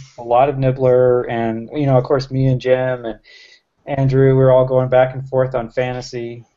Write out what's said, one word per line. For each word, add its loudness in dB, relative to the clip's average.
a -14
lot 2
of -6
Nibbler, 2
and, -6
you -4
know, 2
of 2
course, -2
me -2
and 0
Jim -2
and -12
Andrew, 2
we 4
were 4
all 4
going 0
back 2
and -10
forth -2
on -6
Fantasy, -8